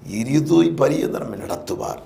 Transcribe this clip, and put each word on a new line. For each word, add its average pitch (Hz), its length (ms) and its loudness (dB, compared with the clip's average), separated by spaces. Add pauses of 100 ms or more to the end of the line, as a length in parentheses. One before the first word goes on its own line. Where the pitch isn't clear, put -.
இறுதி 151 680 2
பரியந்த - 420 2
நம்மை 107 200 -8
நடத்துவார். - 680 -6